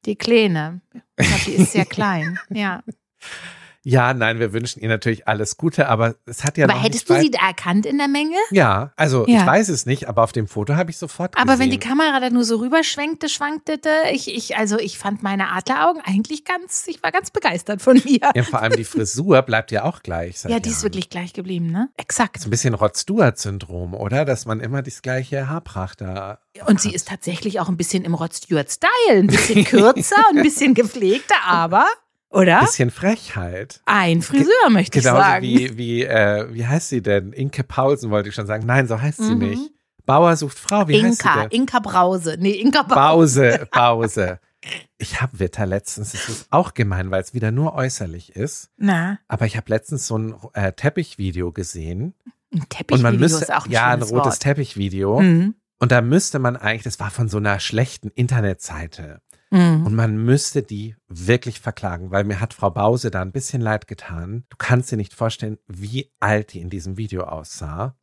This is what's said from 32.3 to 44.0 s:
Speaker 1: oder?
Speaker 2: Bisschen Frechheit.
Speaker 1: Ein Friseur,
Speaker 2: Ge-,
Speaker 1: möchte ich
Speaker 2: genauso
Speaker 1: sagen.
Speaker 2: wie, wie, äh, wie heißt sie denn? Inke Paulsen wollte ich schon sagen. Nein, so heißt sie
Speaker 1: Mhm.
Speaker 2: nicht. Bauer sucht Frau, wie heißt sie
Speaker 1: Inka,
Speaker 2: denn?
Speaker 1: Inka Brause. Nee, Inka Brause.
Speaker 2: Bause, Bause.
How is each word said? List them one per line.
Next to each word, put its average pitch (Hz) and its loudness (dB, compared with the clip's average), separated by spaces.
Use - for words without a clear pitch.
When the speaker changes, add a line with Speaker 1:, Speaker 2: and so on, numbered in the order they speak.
Speaker 1:
oder? 185 6
Speaker 2:
Bisschen 180 2
Frechheit. 101 -6
Speaker 1:
Ein 175 2
Friseur, 277 2
Speaker 2:
Ge-, 247 6
Speaker 1:
möchte - 2
ich 120 2
Speaker 2:
genauso 127 6
Speaker 1:
sagen. 190 4
Speaker 2:
wie, 123 2
wie, 117 -2
äh, 107 2
wie 117 -4
heißt 151 0
sie 123 -2
denn? 101 0
Inke 135 -4
Paulsen 135 0
wollte 104 0
ich - -14
schon 104 -8
sagen. 110 -6
Nein, 127 2
so 110 -2
heißt 151 -4
sie 220 0
Speaker 1:
Mhm. - 2
Speaker 2:
nicht. 277 -6
Bauer 160 4
sucht 147 -8
Frau, 202 0
wie 165 4
heißt 233 2
sie - 2
Speaker 1:
Inka, 143 2
Speaker 2:
denn? - -8
Speaker 1:
Inka 247 0
Brause. 185 0
Nee, 190 2
Inka 269 2
Brause. 139 6
Speaker 2:
Bause, - -8
Bause. 113 2